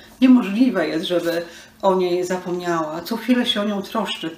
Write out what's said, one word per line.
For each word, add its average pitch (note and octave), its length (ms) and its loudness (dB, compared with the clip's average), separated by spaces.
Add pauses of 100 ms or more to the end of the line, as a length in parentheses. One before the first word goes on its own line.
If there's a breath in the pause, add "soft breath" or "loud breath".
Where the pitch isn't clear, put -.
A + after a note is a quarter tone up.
(200 loud breath)
Niemożliwe G#3+ 680 4
jest, E3 160 -4
żeby E3+ 380 0 (400 loud breath)
o F#3+ 120 4
niej F3+ 300 0
zapomniała. F3 760 -4
Co G#3+ 160 -6
chwilę A#3+ 300 0
się G#3 140 -2
o G#3 40 -2
nią G3+ 180 -2
troszczy. - 560 -6